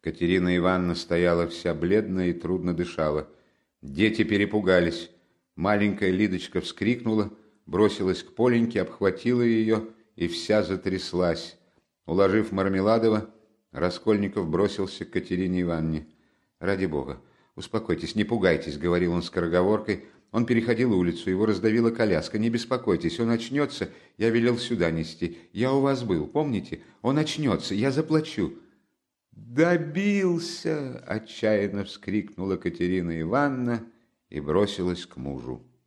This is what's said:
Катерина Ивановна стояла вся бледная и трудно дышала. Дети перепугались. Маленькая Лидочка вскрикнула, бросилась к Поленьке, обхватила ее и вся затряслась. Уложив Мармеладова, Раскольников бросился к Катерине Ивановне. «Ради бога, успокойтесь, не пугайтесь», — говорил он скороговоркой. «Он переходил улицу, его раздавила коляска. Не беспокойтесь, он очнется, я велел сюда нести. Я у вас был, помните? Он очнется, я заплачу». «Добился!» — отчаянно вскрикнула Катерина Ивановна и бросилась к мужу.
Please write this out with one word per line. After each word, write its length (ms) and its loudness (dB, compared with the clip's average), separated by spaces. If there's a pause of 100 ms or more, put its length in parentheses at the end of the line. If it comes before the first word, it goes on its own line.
Катерина 560 2
Ивановна 380 2
стояла 540 2
вся 260 -4
бледная 540 0
и 40 0
трудно 400 -2
дышала. 560 -2 (540)
Дети 420 0
перепугались. 880 2 (460)
Маленькая 540 2
Лидочка 500 0
вскрикнула, 720 -2 (340)
бросилась 560 2
к 120 -20
Поленьке, 460 2
обхватила 640 0
ее 460 2 (260)
и 140 -2
вся 340 0
затряслась. 960 -2 (480)
Уложив 460 2
Мармеладова, 760 2 (440)
Раскольников 760 0
бросился 560 -2
к 60 -18
Катерине 520 -2
Ивановне. 440 -2 (540)
«Ради 260 -2
бога, 340 -6 (360)
успокойтесь, 580 -4
не 100 2
пугайтесь», — 540 0
говорил 340 2
он 100 0
скороговоркой. 840 0 (260)
«Он 160 0
переходил 480 2
улицу, 360 0
его 140 2
раздавила 460 2
коляска. 480 0
Не 120 0
беспокойтесь, 680 -2
он 120 0
очнется, 600 -2 (260)
я 140 2
велел 280 2
сюда 320 0
нести. 480 -6 (140)
Я 200 0
у 80 2
вас 220 0
был, 240 -2
помните? 560 -4 (200)
Он 160 0
очнется, 560 -2
я 160 0
заплачу». 640 0 (840)
«Добился!» — 1700 0
отчаянно 800 -2
вскрикнула 720 -4
Катерина 640 -2
Ивановна 640 -2 (440)
и 100 -6
бросилась 680 0
к 100 -20
мужу. 460 -8 (240)